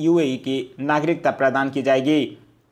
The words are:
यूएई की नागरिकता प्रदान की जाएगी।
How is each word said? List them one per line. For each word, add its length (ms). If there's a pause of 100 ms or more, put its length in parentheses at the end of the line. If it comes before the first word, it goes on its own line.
यूएई 360
की 440
नागरिकता 500
प्रदान 400
की 120
जाएगी। 560 (340)